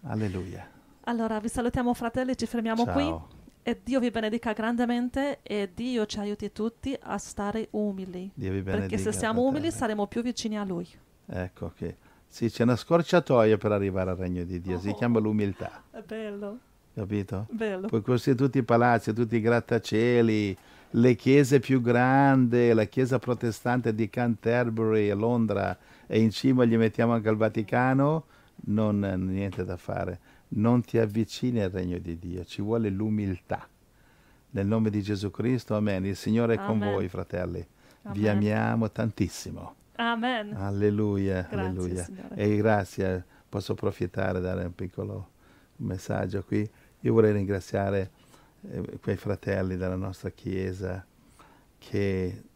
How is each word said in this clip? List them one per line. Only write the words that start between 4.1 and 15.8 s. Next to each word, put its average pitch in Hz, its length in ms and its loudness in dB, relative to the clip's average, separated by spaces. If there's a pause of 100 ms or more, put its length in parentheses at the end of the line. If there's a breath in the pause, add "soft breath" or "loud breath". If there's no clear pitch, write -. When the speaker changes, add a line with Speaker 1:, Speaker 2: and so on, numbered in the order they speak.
Speaker 2:
grandemente 240 880 -2
e 202 320 -4
Dio 233 320 -2
ci - 120 -8
aiuti 208 320 -6
tutti 233 480 -6
a - 180 -8
stare 208 540 -6
umili. 190 600 -6
Speaker 1:
Dio 98 200 -4
vi 98 80 -2
Speaker 2:
Perché 95 200 -2
se 139 60 -2 (160)
Speaker 1:
benedica, 214 80 0
Speaker 2:
siamo 226 300 0
umili 269 200 2
Speaker 1:
fratelli. 320 180 -4
Speaker 2:
saremo 214 280 -2
più 233 160 -4
vicini 226 340 -4
a 208 60 -4
Lui. 180 240 -6 (400)
Speaker 1:
Ecco 90 480 -6
che, 85 200 -8 (320 soft breath)
sì, - 220 -2
c'è - 140 0
una 120 120 6
scorciatoia 135 840 4
per 104 140 0
arrivare 95 400 0
al 90 60 -2
regno 90 280 -2
di 90 160 -6
Dio, 90 180 -2
si 101 100 -4
Speaker 2:
Oh. 101 60 -2
Speaker 1:
chiama 120 240 2
l'umiltà. 104 720 -2